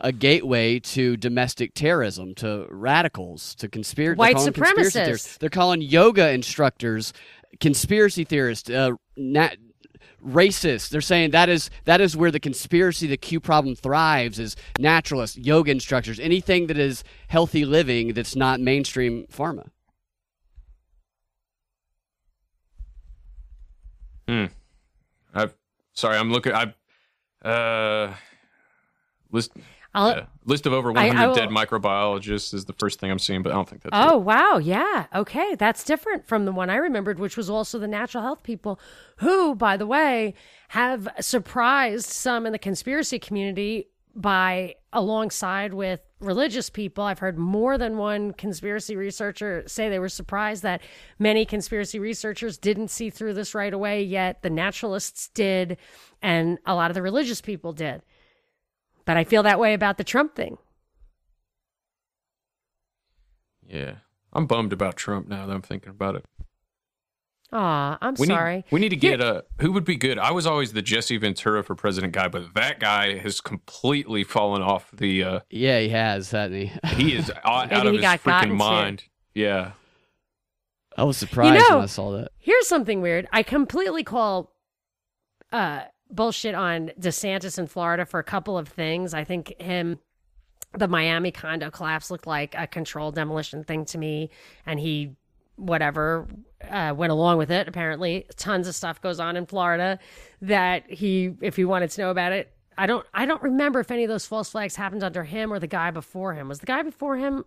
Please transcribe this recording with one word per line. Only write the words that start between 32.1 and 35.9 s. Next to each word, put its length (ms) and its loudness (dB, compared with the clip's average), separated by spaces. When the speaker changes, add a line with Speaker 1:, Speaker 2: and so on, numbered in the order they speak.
Speaker 3:
is 120 -6
the 80 -12
first 260 -2
thing 100 -2
I'm 80 0
seeing, 240 -2
but 100 -2
I 40 2
don't 120 0
think 140 -20
that's 120 -8
Speaker 2:
Oh, 240 6
Speaker 3:
it. 60 0
Speaker 2:
wow, 380 4
yeah, 520 0
okay, 420 -2
that's 280 0
different 420 -2